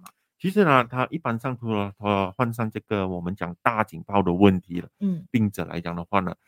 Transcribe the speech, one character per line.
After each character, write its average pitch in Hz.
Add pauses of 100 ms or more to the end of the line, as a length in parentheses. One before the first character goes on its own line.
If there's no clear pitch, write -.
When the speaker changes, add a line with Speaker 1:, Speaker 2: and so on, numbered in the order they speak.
Speaker 1:
吗？ - (300)
Speaker 2:
其 180
实 202
呢， 131
他 127
一 156
般 117
上 127
除 113
了， 101
呃， 98
患 117
上 113
这 110
个 101
我 90
们 90
讲 87
大 110
警 82
报 101
的 87
问 95
题 87
了， - (140)
Speaker 1:
嗯。 185
Speaker 2:
病 107
者 87
来 82
讲 85
的 87
话 101
呢， 87 (140)